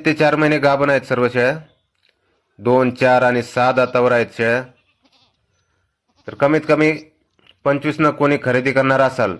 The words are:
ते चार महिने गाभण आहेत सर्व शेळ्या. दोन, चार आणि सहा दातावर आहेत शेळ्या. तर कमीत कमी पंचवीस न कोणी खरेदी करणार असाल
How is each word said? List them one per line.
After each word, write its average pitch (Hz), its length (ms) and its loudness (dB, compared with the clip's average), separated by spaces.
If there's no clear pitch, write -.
ते 156 80 2
चार 151 220 2
महिने 151 220 0
गाभण 139 320 2
आहेत 135 100 2
सर्व 123 280 -2
शेळ्या. 127 300 0
दोन, 123 320 2
चार 127 320 2
आणि 123 200 0
सहा 123 300 -2
दातावर 123 400 0
आहेत 120 140 0
शेळ्या. 117 260 -2
तर 110 80 -16
कमीत 143 340 0
कमी 156 240 0
पंचवीस 143 340 -2
न 151 120 2
कोणी 143 320 0
खरेदी 127 300 0
करणार 135 280 2
असाल 120 400 -2